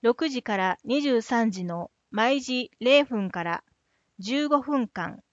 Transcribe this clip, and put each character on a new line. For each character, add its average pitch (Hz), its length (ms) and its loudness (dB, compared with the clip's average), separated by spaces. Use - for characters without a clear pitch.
六 240 260 2
時 254 140 -4
か 214 140 -2
ら 185 260 0
二 262 180 0
十 269 200 2
三 226 320 0
時 185 120 -6
の 170 280 -6
毎 247 300 2
時 254 400 -4
零 277 240 6
分 202 260 -4
か 175 140 -6
ら 170 180 -4
十 269 300 -2
五 285 120 4
分 262 280 -2
間。 170 340 -8